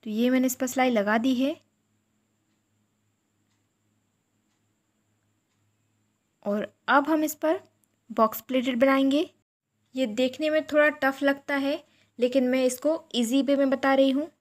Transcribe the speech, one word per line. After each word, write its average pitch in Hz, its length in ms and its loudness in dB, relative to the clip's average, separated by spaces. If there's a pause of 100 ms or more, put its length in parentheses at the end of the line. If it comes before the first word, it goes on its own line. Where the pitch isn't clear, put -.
तो 220 60 -8
ये 233 200 0
मैंने 254 160 2
इस 254 80 -2
पर 262 120 -6
सिलाई 254 240 0
लगा 208 280 0
दी 262 160 0
है। 269 200 -2 (4000)
और 208 220 -4 (220)
अब 277 200 2
हम 311 160 0
इस 302 120 -6
पर 320 240 -2 (500)
बॉक्स 220 320 0
प्लेटेड 254 380 -4
बनाएंगे। 269 480 2 (680)
ये 262 140 -2
देखने 254 420 -2
में 311 160 0
थोड़ा 294 240 4
टफ 269 320 -4
लगता 277 340 -2
है, 277 260 -4 (360)
लेकिन 247 260 2
मैं 254 200 0
इसको 294 380 -2 (120)
ईजी 240 280 0
वे 277 140 0
में 277 140 2
बता 269 240 0
रही 269 160 4
हूँ। 294 200 -4 (100)